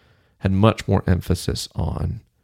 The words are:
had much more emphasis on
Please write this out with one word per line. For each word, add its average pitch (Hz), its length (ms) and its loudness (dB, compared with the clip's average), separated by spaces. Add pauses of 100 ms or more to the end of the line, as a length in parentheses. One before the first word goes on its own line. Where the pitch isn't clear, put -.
(380)
had 95 140 0
much 101 360 2
more 98 180 2
emphasis - 680 -2
on - 460 -4 (220)